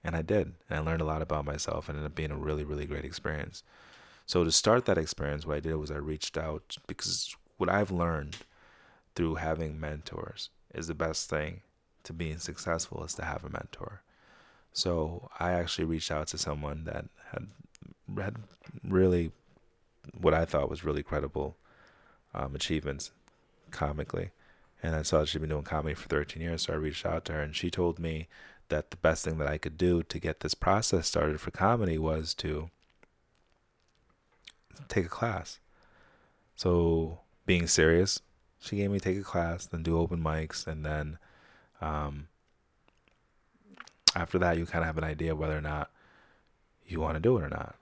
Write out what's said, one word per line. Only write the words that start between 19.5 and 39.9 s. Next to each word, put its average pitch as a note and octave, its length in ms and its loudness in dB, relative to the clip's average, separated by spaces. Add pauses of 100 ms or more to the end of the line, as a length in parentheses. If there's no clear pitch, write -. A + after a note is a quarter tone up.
what D#2+ 160 6
I E2 120 4
thought D2 240 0
was C#2+ 140 -6
really D2+ 200 0
credible, D2 540 -4 (760)
um, C#2 220 -4
achievements D2 560 -2 (600)
comically. E2 600 -2 (520)
And E2 120 0
I D#2 60 0
saw D#2 200 6
that D2+ 80 2
she'd - 120 -2
been D#2 80 -2
doing D2+ 140 0
comedy D2+ 320 -2
for - 120 -14
thirteen C#2+ 360 0
years, E2 200 -2
so E2 100 -2
I - 20 0
reached D2+ 320 -2
out D#2+ 180 -2
to D#2+ 80 -6
her, D2+ 80 -2
and D2+ 140 -4
she F2 160 -2
told E2+ 260 2
me D#2+ 300 -4 (420)
that D2+ 220 0
the - 60 -10
best D#2+ 260 4
thing D#2+ 140 -2
that D2+ 100 0
I D2+ 100 0
could D#2 200 -6
do F2 260 6
to - 160 -6
get - 220 -2
this - 120 -2
process F#2 540 2
started D2+ 320 2
for - 120 -8
comedy G2 460 2
was D#2+ 380 0
to E2 340 -4 (2250)
take F#2 180 2
a E2+ 40 -10
class. G2+ 500 -4 (960)
So E2 640 4 (260)
being F2 220 6
serious, E2 540 6 (380)
she - 180 -6
gave G2+ 140 0
me G2 80 0
take F#2+ 180 0
a G2+ 60 -6
class, E2+ 420 -2
then E2 160 -6
do E2 160 2